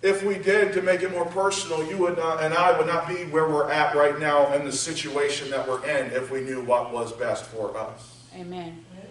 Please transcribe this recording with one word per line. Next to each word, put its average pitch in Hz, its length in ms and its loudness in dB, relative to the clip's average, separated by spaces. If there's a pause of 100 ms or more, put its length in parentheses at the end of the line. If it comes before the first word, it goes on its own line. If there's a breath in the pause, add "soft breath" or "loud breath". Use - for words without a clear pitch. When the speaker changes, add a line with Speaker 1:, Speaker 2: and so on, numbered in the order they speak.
Speaker 1:
If 196 240 2
we 196 140 0
did, 190 360 4
to 185 80 2
make 180 200 2
it 185 80 -2
more 175 160 -2
personal, 175 580 0
you 185 140 -6
would 175 180 2
not, 160 260 0
and 156 120 0
I 175 240 6
would 160 80 2
not 165 220 -2
be 180 160 -6
where 156 240 2
we're 147 220 0
at 147 260 2
right 147 220 4
now 143 340 4
in 143 120 2
the 135 80 -6
situation 143 760 -2
that 131 160 -2
we're 131 180 -4
in 135 280 -2
if 127 180 -2
we 131 100 -2
knew 131 220 -6
what 120 300 2
was 113 200 -4
best 120 340 -4
for 110 300 -6
us. - 480 -12 (120)
Speaker 2:
Amen. 175 480 -12 (260)